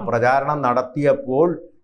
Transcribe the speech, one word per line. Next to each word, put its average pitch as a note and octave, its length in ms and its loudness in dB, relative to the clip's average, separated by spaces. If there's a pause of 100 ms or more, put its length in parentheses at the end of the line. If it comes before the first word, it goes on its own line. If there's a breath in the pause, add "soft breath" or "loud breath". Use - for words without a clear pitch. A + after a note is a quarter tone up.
പ്രചാരണം C3+ 580 0
നടത്തിയപ്പോൾ B2+ 800 0 (380)